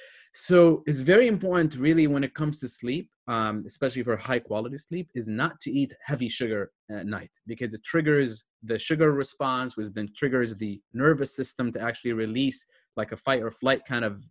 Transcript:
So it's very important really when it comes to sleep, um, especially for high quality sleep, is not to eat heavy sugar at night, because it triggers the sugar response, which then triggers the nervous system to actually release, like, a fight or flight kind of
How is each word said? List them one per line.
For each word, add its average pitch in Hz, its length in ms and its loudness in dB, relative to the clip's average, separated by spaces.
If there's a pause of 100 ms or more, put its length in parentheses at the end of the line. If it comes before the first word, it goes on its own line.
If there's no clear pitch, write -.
(340)
So 170 540 6
it's 143 140 0
very 196 260 6
important 180 480 2
really 156 320 4
when 139 160 2
it 135 100 -4
comes 151 280 -4
to 127 80 -6
sleep, 127 420 -6 (160)
um, 110 400 -2
especially 127 360 -4
for 117 120 0
high 123 240 -2
quality 113 380 -6
sleep, 170 360 -10
is 117 140 -6
not 117 340 -2
to 127 100 -8
eat 135 220 0 (120)
heavy 123 240 -2
sugar 110 420 -4 (180)
at 101 160 -10
night, 104 260 -8 (160)
because 113 260 -8
it 107 100 -12
triggers 147 640 0 (180)
the 110 160 -2
sugar 156 320 2
response, 131 640 -2
which 107 180 -6
then 104 220 -6
triggers 123 400 0
the 101 260 -8 (120)
nervous 135 420 2
system 127 380 -6
to 113 80 -6
actually 117 320 -4
release, 113 520 -2 (300)
like, 110 160 -6
a 110 60 -10
fight 131 260 0
or 113 80 -4
flight 131 340 0
kind 120 200 -2
of 101 260 -6